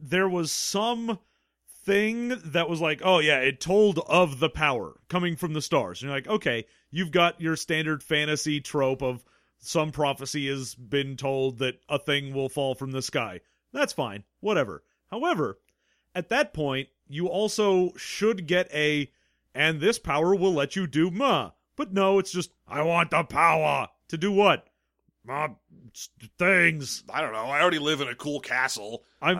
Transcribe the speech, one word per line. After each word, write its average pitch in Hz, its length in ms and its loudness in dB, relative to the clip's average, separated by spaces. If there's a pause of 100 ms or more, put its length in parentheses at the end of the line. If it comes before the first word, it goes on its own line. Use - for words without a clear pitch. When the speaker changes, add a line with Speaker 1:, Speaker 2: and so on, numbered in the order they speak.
Speaker 1:
there 180 280 0
was 175 220 -2
some 226 680 -2 (640)
thing 226 640 0
that 160 240 0
was 170 120 -2
like, 156 220 0
"Oh, 185 160 6
yeah, 151 200 4
it 135 200 0
told 196 480 4
of 151 320 4
the 156 100 2
power 127 440 -2 (160)
coming 175 260 0
from 156 180 -6
the 151 80 -4
stars." 107 400 -2
And 135 80 -10
you're 139 80 -4
like, 139 100 -8
"Okay, 131 380 0 (260)
you've 165 200 -4
got 170 300 2
your 160 140 0
standard 156 480 -2
fantasy 147 580 0
trope 135 400 -2
of 127 220 -4 (360)
some 156 320 -2
prophecy 139 580 -2
has 135 260 -6
been 135 420 -4
told 135 420 -2
that 127 200 -2 (100)
a 147 100 0
thing 143 340 -2
will 135 160 -2
fall 135 260 -2
from 135 160 -8
the 131 100 -4
sky." 107 400 -6 (320)
That's 277 200 -2
fine. 110 300 -6 (160)
Whatever. 143 440 -2 (260)
However, 214 500 -2 (560)
at 175 140 -8
that 294 240 0
point, 139 360 -4 (200)
you 156 180 -4
also 190 680 2
should 196 500 -2
get 175 260 0
a, 151 380 0 (440)
"And 156 260 0
this 220 180 2
power 165 360 2
will 185 180 2
let 143 220 0
you 190 120 -2
do 156 240 2
ma." 180 400 0 (260)
But 185 160 -6
no, 196 260 4
it's 190 120 -4
just, 175 200 -6 (160)
"I 143 160 -4
want 170 280 2
the 165 120 2
power." 151 640 2 (220)
To 165 80 -6
do 185 140 0
what? 190 360 4 (640)
Uh, 147 200 -4 (460)
s-, - 140 -16 (280)
things. 170 720 2
Speaker 2:
I 123 120 -4
don't 135 100 -2
know. 110 140 -4
I 139 160 0
already 170 180 4
live 147 220 0
in 135 80 -2
a 120 60 -8
cool 143 260 -6
castle. 117 600 -4 (180)
Speaker 1:
I'm, 175 180 0